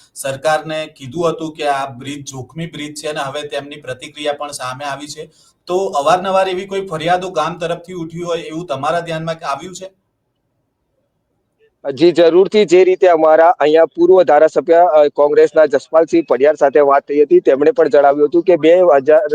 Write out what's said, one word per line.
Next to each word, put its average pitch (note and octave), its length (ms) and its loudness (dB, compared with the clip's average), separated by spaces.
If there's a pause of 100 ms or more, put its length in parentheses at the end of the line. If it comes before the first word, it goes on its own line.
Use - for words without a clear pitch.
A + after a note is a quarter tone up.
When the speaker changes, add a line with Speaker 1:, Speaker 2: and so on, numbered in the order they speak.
(160)
Speaker 1:
સરકારને D#3 720 -4
કીધું D3+ 440 -6
હતું D#3+ 240 -8
કે D3+ 140 -6
આ C#3 180 -2
બ્રિજ C3+ 400 -14
જોખમી C3+ 400 -12
બ્રિજ D3+ 280 -14
છે D3+ 140 -12
અને D#3 120 -8
હવે C#3+ 220 -8
તેમની D3 340 -10
પ્રતિક્રિયા D3+ 580 -10
પણ D3 180 -10
સામે C3 340 -10
આવી C#3+ 220 -10
છે. D3+ 220 -16 (380)
તો F#3 180 -2
અવારનવાર F#3 640 0
એવી F#3 160 -6
કોઈ G3 220 -8
ફરિયાદો F3 420 -4
ગામ D#3+ 280 -6
તરફથી E3+ 360 -10
ઉઠી E3 280 -12
હોય E3+ 200 -6
એવું D#3 240 -12
તમારા C#3+ 340 -4
ધ્યાનમાં D#3+ 360 -8 (100)
આવ્યું D#3+ 300 -10
છે? F#3 140 -16 (2000)
Speaker 2:
જી, D#3 180 2
જરૂરથી. F3 540 4
જે F3 180 4
રીતે F#3 240 2
અમારા D#3+ 420 4
અહીંયા D#3 360 2
પૂર્વ F3 380 2
ધારાસભ્ય, D#3 520 2
અ, D#3 320 4
કોંગ્રેસના D3+ 580 2
જસપાલસિંહ D#3+ 640 0
પડિયાર D3+ 260 2
સાથે D3 240 2
વાત C#3 240 2
થઈ D3 180 -2
હતી, F3 180 4
તેમણે C#3+ 320 2
પણ D#3+ 180 0
જણાવ્યું C#3+ 400 4
હતું E3+ 140 0
કે F3 120 4
બે E3 260 4 (140)
હજાર D3 260 0 (140)